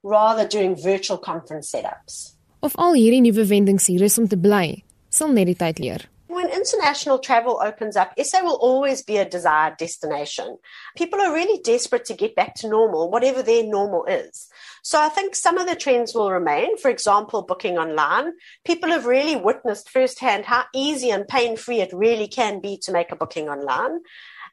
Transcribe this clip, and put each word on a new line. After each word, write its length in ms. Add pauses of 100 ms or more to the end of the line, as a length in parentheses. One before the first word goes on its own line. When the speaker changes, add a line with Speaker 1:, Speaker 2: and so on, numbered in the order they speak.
Speaker 1:
rather 460
doing 260
virtual 440
conference 520
setups. 600 (300)
Speaker 2:
Of 160
al 160
hierdie 260
nuwe 240
wendings 420
hier 160
is 160
om 80
te 100
bly, 480 (260)
sal 180
net 240
die 20
tyd 240
leer. 300 (220)
Speaker 1:
When 200
international 680
travel 460
opens 320
up, 220
S 160
A 100
will 160
always 420
be 140
a 80
desired 540
destination. 800 (360)
People 260
are 120
really 320
desperate 400
to 100
get 220
back 200
to 120
normal, 420
whatever 320
their 220
normal 400
is. 420 (360)
So 180
I 80
think 260
some 240
of 80
the 80
trends 400
will 160
remain, 460
for 140
example, 520
booking 360
online. 560 (300)
People 260
have 160
really 300
witnessed 520
firsthand 560
how 200 (100)
easy 360
and 160
pain-free 540
it 140
really 340
can 320
be 220
to 100
make 180
a 60
booking 320
online. 540 (500)